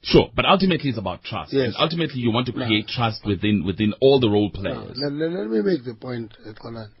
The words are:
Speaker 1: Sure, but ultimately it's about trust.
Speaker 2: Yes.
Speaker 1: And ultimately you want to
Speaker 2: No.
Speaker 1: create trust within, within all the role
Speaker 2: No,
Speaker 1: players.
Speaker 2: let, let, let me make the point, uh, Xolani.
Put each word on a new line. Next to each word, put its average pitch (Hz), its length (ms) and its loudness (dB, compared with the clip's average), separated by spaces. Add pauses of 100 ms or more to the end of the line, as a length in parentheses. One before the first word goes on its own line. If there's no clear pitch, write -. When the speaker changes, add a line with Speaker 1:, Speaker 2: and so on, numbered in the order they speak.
Speaker 1:
Sure, - 340 4
but 117 120 0
ultimately 180 440 2
it's 113 80 -4
about 92 260 -6
trust. 92 280 -8
Speaker 2:
Yes. 135 140 2
Speaker 1:
And 104 120 -4
ultimately 160 420 -2
you 117 100 2
want 120 160 0
to 120 100 -6
Speaker 2:
No. 131 80 -4
Speaker 1:
create 107 220 2
trust 113 400 -4
within, 101 380 0
within 101 360 0
all 135 200 6
the 113 100 4
role 104 240 2
Speaker 2:
No, 101 60 -10
Speaker 1:
players. 82 360 -8
Speaker 2:
let, 143 160 -4
let, 156 200 -4
let 202 180 -6
me 220 100 2
make 180 240 0
the 120 100 -8
point, 117 380 -10 (140)
uh, 107 60 -14
Xolani. 113 360 -14 (120)